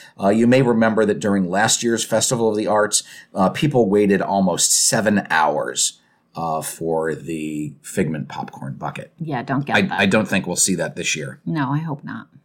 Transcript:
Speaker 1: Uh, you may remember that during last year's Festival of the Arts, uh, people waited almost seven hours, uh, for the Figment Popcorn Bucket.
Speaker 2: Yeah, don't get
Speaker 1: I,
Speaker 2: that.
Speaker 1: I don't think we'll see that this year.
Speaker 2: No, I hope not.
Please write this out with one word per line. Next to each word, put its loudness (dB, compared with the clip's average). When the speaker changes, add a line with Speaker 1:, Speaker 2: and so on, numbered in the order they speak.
Speaker 1:
Uh, 4
you 4
may 8
remember 4
that 0
during 2
last 0
year's 0
Festival 0
of 0
the -2
Arts, 2
uh, 2
people 2
waited 4
almost 0
seven 0
hours, 0
uh, -4
for -4
the -8
Figment -4
Popcorn -10
Bucket. -10
Speaker 2:
Yeah, -6
don't -2
get -2
Speaker 1:
I, 4
Speaker 2:
that. -2
Speaker 1:
I 2
don't 2
think -2
we'll -4
see 0
that -4
this -4
year. -12
Speaker 2:
No, -2
I -2
hope -8
not. -14